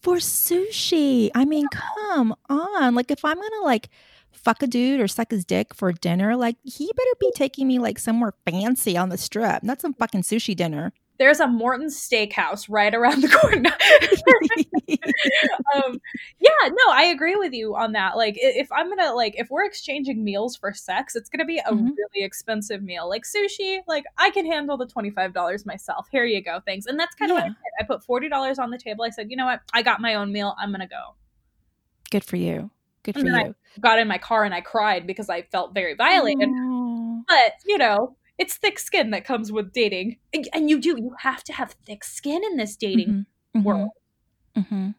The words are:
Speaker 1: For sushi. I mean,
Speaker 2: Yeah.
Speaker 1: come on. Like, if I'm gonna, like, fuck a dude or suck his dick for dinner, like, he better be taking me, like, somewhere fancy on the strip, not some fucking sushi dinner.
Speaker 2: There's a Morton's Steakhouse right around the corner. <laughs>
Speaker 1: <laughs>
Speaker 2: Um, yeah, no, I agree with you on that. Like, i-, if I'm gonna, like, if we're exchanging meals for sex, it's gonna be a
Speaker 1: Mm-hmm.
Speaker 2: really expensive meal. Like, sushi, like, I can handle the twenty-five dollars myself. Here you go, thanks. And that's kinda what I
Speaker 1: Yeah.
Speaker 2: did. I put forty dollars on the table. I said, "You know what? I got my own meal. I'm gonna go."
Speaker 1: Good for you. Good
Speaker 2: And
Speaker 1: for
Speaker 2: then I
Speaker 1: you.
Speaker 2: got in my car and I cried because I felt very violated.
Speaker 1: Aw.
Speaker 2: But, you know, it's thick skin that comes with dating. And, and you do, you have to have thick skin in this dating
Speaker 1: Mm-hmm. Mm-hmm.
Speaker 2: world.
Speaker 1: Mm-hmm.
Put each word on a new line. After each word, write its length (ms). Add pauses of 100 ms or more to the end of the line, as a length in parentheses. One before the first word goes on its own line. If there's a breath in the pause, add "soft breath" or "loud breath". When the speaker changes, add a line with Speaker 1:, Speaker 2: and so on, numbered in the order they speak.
Speaker 1:
For 160
sushi. 1160
I 120
mean, 260
Speaker 2:
Yeah. 80 (260)
Speaker 1:
come 300 (140)
on. 460
Like, 160
if 140
I'm 120
gonna, 260
like, 260 (420 soft breath)
fuck 300
a 60
dude 340
or 60
suck 240
his 120
dick 300
for 180
dinner, 460
like, 260
he 220 (100)
better 240
be 160
taking 320
me, 120
like, 180
somewhere 360 (120)
fancy 500
on 140
the 80
strip, 460
not 180
some 140
fucking 260
sushi 340
dinner. 380 (240)
Speaker 2:
There's 220
a 80
Morton's 520
Steakhouse 720
right 240
around 300
the 60
corner. 420
<laughs> 960 (200)
Speaker 1:
<laughs> 880
Speaker 2:
Um, 240 (400 loud breath)
yeah, 100 (200)
no, 220
I 140
agree 300
with 180
you 220
on 180
that. 220
Like, 200
i-, 220
if 140
I'm 180
gonna, 240
like, 240
if 120
we're 160
exchanging 580
meals 320
for 180
sex, 420
it's 140
gonna 160
be 140
a 120
Speaker 1:
Mm-hmm. 140
Speaker 2:
really 400
expensive 580
meal. 260
Like, 140
sushi, 640
like, 180 (120)
I 120
can 160
handle 320
the 100
twenty-five 460
dollars 320
myself. 460
Here 140
you 180
go, 220
thanks. 200
And 140
that's 160
kinda 180
what 100
I 40
Speaker 1:
Yeah. 60
Speaker 2:
did. 300
I 20
put 180
forty 260
dollars 300
on 120
the 60
table. 260
I 60
said, 200
"You 80
know 80
what? 160 (120)
I 80
got 180
my 160
own 160
meal. 280
I'm 120
gonna 160
go." 280 (960)
Speaker 1:
Good 120
for 140
you. 340 (320)
Good 140
Speaker 2:
And 80
Speaker 1:
for 60
Speaker 2:
then 80
I 80
Speaker 1:
you. 80 (260 loud breath)
Speaker 2:
got 180
in 80
my 100
car 280
and 80
I 80
cried 460
because 220
I 140
felt 300
very 220
violated. 540
Speaker 1:
Aw. 800
Speaker 2:
But, 260 (120)
you 120
know, 380 (220)
it's 180
thick 240
skin 320
that 140
comes 260
with 220
dating. 440 (160)
And, 200
and 160
you 100
do, 180
you 220
have 260
to 80
have 220 (100)
thick 180
skin 400
in 140
this 200
dating 320
Speaker 1:
Mm-hmm. 500
Mm-hmm. 80
Speaker 2:
world. 220 (680)
Speaker 1:
Mm-hmm. 420